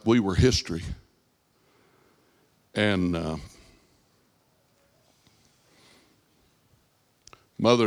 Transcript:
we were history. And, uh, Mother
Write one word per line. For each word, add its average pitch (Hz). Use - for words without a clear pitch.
we 117
were 95
history. 92
And, 92
uh, 80
Mother 117